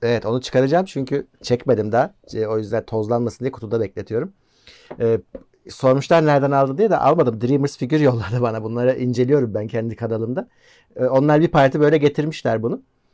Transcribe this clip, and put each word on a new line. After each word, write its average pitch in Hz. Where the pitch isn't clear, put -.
Evet, 117
onu 123
çıkaracağım 135
çünkü 139
çekmedim 107
daha. 123
Ee, 110
o 110
yüzden 107
tozlanmasın 113
diye 127
kutuda 113
bekletiyorum. 110
Ee, 113
sormuşlar 139
nereden 143
aldın 139
diye 214
de 165
almadım. 127
Dreamers 139
figür 143
yolladı 120
bana. 110
Bunları 120
inceliyorum 123
ben 107
kendi 113
kanalımda. 113
Ee, 127
onlar 139
bir 165
parti 139
böyle 151
getirmişler 143
bunu. 175